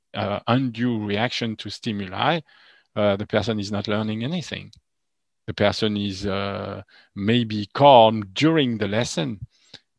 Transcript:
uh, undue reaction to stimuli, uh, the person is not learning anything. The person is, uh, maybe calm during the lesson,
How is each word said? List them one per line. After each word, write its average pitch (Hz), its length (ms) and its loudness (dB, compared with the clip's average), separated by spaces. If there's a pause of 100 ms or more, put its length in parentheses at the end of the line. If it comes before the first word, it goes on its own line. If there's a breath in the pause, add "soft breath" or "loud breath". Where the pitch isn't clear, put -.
(140)
uh, 101 320 -4
undue 120 580 0
reaction 110 520 -4
to - 140 -12
stimuli, 104 720 -2 (560 soft breath)
uh, 104 200 2
the 101 100 -6
person 107 340 -2
is 98 100 -6
not 104 180 -4
learning 110 360 -4
anything. 139 480 -8 (760)
The 101 80 -8
person 104 420 0
is, 101 300 -6
uh, 98 560 -6 (320 soft breath)
maybe 107 580 0
calm 123 420 8 (180)
during 135 460 2
the 101 100 -2
lesson, 120 520 -4 (580 loud breath)